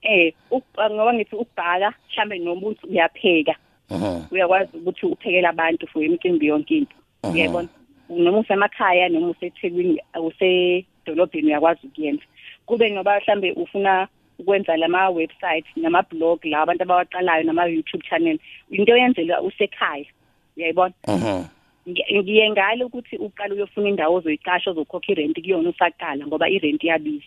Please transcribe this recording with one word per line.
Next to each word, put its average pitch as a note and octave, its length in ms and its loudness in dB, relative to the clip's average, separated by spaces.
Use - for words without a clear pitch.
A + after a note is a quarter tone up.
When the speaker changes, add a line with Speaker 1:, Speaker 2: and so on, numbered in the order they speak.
Speaker 1:
Eh, F3+ 320 2
uk-, A3 400 -2
ngoba G#3+ 220 2
ngithi A3 220 -4
ukubhaka, G3 580 -2
mhlambe G#3 300 -4
noma F3 280 -6
uthi - 200 -8
uyapheka. E3 680 2
Speaker 2:
Mhm. F2 320 -4
Speaker 1:
Uyakwazi F#3 460 2
ukuthi F3+ 280 -6
uphekele F3+ 420 0
abantu E3 400 0
for D#3 160 -4
imicimbi E3 440 0
yonke D3+ 300 0
into. - 180 -2
Speaker 2:
Mhm. F3 100 -4
Speaker 1:
Uyayibona? E3 340 0
Noma F3 280 2
usemakhaya, G3 720 2
noma E3+ 180 0
useThekwini, F3 720 -4
usedolobheni, F3+ 1300 0
uyakwazi D3+ 400 2
ukuyenza. D3 360 -4
Kube A3+ 260 2
ngoba G3+ 280 0
mhlambe G3+ 320 0
ufuna F#3+ 560 0
ukwenza F#3 380 2
lama-website, E3+ 880 0
nama-blog E3 680 0
la D3+ 160 0
abantu F3 220 0
abawaqalayo, F3+ 600 0
nama-YouTube E3 680 -2
channel. E3 300 0
Into G#3 260 4
yenzela B3 440 2
usekhaya. F#3 640 -4
Uyayibona? E3+ 360 0
Speaker 2:
Mhm. G#2 360 0
Speaker 1:
Ngi-, F3+ 320 -2
ngiye G#3+ 320 4
ngale G#3 320 0
ukuthi A#3+ 340 -10
uqale G3+ 360 -8
uyofuna G3+ 360 -4
indawo E3+ 260 2
ozoyiqasha, F3 560 -2
ozokhokha F3 400 -6
i-rent D#3+ 300 -2
kuyona F3 280 0
usaqala, D3+ 580 -4
ngoba D#3 220 0
i-rent D#3 340 -2
iyabiza. D#3 440 -2